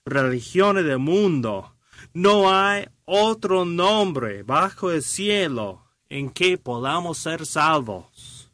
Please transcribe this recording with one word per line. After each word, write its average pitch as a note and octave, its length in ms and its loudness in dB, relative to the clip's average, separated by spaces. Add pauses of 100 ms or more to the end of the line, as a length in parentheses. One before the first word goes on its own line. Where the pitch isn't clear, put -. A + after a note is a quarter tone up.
religiones C#3 800 0
del C3+ 140 0
mundo. C#3 800 0 (360)
No F#3+ 400 4
hay G3 340 2 (180)
otro G3+ 600 2
nombre E3+ 800 0
bajo F3 480 0
el D#3+ 120 0
cielo D#3 800 -4 (240)
en C#3 220 -8
que F3+ 280 0
podamos D3+ 600 -6
ser D#3+ 280 -8
salvos. C#3+ 1080 -4